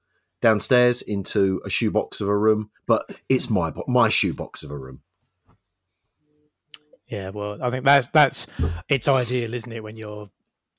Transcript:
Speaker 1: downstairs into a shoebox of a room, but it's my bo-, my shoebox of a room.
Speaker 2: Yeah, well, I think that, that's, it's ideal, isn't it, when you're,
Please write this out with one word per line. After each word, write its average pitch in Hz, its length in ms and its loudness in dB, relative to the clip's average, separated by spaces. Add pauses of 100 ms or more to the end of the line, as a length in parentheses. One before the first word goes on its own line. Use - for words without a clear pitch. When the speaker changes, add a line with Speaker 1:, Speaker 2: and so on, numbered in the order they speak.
(420)
Speaker 1:
downstairs 120 580 4
into 98 640 0
a 101 60 -6
shoebox - 500 0
of 98 80 -2
a 104 80 2
room, 107 320 2 (180)
but - 220 2 (180)
it's 131 220 0
my 87 220 0
bo-, 82 180 -8
my 120 220 4
shoebox - 520 -2
of 71 80 -12
a 71 60 -8
room. 65 240 -12 (2000)
Speaker 2:
Yeah, 98 240 -8
well, 104 320 -8
I 123 80 0
think 127 140 -6
that, - 280 4
that's, 139 340 2 (420)
it's 139 200 -2
ideal, 123 460 0
isn't 120 180 -8
it, 113 100 -10
when 110 140 -12
you're, 104 340 -12 (480)